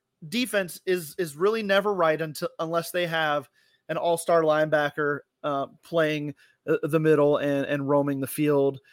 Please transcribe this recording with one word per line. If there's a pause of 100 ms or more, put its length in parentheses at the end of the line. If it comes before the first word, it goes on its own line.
(280)
defense
is,
is
really
never
right
until,
unless
they
have (420)
an
all-star
linebacker, (240)
uh, (160)
playing, (340)
uh,
the
middle
and,
and
roaming
the
field. (140)